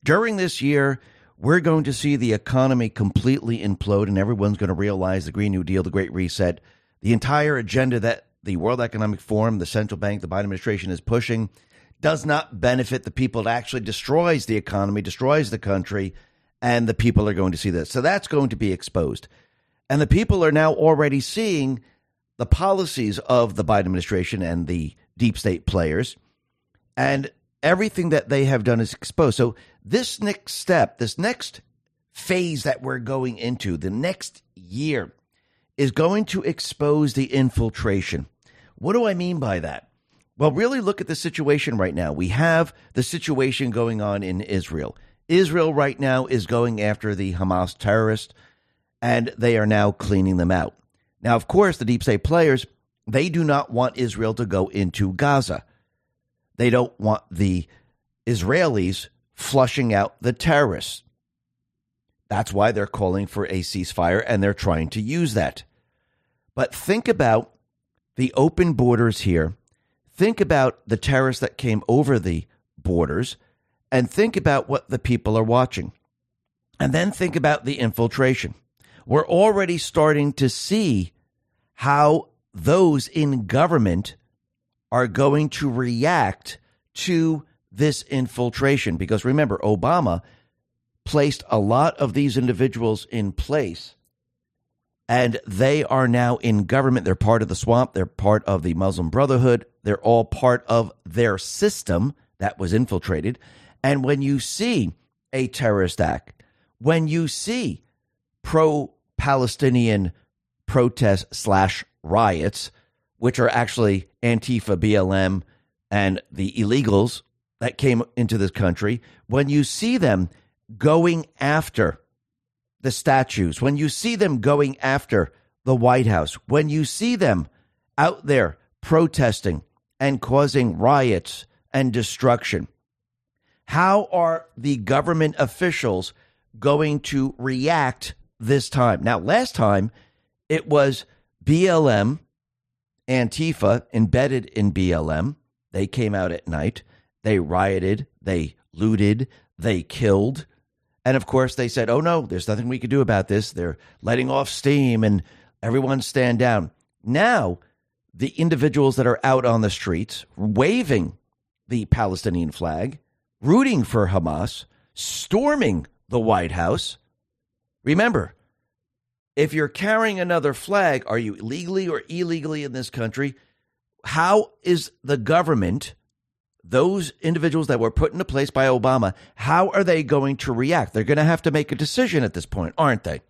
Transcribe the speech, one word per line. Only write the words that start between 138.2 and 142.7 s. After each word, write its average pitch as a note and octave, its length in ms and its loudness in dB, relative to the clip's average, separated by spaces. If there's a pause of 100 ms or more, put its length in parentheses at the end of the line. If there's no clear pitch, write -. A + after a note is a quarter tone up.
this B2+ 300 0
time? A#2+ 340 2
Now, A2+ 160 0
last F#3+ 360 0
time, G#2 360 2 (560)
it D#3+ 200 -2
was C#3 380 2 (380)
B E3 240 4
L D#3+ 220 4
M, A2 320 2 (880)